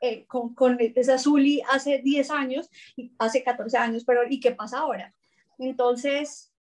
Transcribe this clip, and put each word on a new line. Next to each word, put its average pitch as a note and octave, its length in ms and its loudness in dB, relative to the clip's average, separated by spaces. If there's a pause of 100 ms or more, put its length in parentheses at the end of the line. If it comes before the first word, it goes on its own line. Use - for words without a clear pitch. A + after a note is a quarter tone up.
eh, A3+ 260 -4
con, A#3+ 280 -6
con B3 240 4
esa B3 400 2
Zuli C#4+ 500 4
hace C4+ 300 0
diez C#4 320 0
años, C#4 400 -4 (240)
y A#3+ 240 -14
hace A#3 240 0
catorce B3 340 -2
años, A#3 280 -2
perdón, A#3+ 260 2
y C4+ 80 -4
qué B3 140 2
pasa A#3+ 260 -10
ahora. C4 340 -6 (460)
Entonces, C4 920 -2 (160)